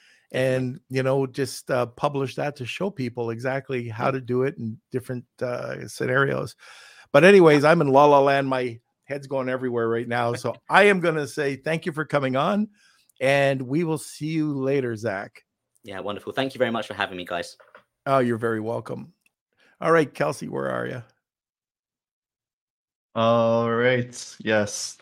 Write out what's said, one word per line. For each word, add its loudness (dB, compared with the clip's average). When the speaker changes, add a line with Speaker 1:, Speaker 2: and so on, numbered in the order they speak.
Speaker 1:
Definitely. 0
Speaker 2:
and, -4
you -2
know, 2
just, -6
uh, 0
publish -4
that -6
to -10
show -6
people -6
exactly -6
how -2
to -4
do -2
it -4
in -8
different, -8
uh, -8
scenarios. -2
But 8
anyways, 10
I'm 6
in 2
la 8
la 8
land. 4
My -4
head's -12
going -4
everywhere -2
right -2
now. 0
So -6
Speaker 1:
<laughs> -16
Speaker 2:
I 4
am 2
gonna -2
say -4
thank -6
you -6
for -6
coming -2
on, 0
and 0
we -2
will -4
see -14
you -4
later, -2
Zach. -8
Speaker 1:
Yeah, -14
wonderful. -10
Thank -4
you -16
very 2
much -4
for -10
having -4
me, -10
guys. -8
Speaker 2:
Oh, 2
you're 0
very -4
welcome. -10
All 0
right, 4
Kelsey, -6
where -4
are -4
you? -10
Speaker 3:
All 2
right. 0
Yes. -2